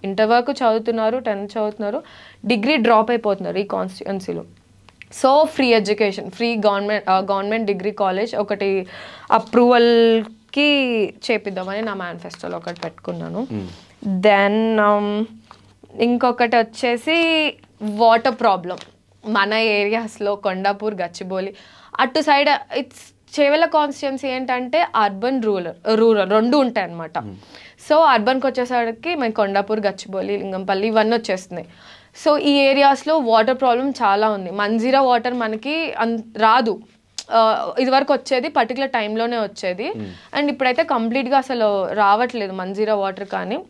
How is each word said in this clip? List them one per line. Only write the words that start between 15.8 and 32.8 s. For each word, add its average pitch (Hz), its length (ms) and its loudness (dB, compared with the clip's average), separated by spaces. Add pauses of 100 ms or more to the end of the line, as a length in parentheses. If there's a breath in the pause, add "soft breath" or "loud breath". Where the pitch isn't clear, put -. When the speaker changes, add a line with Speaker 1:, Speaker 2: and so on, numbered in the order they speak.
Speaker 1:
ఇంకొకటి 240 560 0
వచ్చేసి 294 960 0 (300)
వాటర్ 226 580 2
ప్రాబ్లం 180 360 0 (500)
మన 214 280 0
ఏరియాస్‌లో 214 800 0
కొండాపూర్, 202 600 -2
గచ్చిబౌలి 185 600 -8 (460 loud breath)
అటు 262 200 0
సైడ్. 294 280 4 (300)
It's - 360 -10 (260)
చేవెళ్ళ 294 240 4
కాన్స్టిట్యుయెన్సీ 285 640 -2
ఏంటంటే 254 580 -2 (100)
అర్బన్, 220 460 0
రూరల్, 208 560 -2
రూరల్ 214 320 4
రెండు 226 260 4
ఉంటాయి 233 300 0
అన్నమాట. 170 320 -8
Speaker 2:
Hmm. 107 140 -10 (580 loud breath)
Speaker 1:
So 302 60 6
అర్బన్కి 262 500 4
వచ్చేసరికి 247 680 -2
మనకి 240 200 -2
కొండాపూర్, 202 460 0
గచ్చిబౌలి, 196 580 -4
లింగంపల్లి 190 480 -4
ఇవన్నీ 220 300 2
వచ్చేస్తున్నాయి. 185 520 -6 (580 loud breath)
So 294 120 4
ఈ 294 120 2
ఏరియాస్‌లో 277 680 4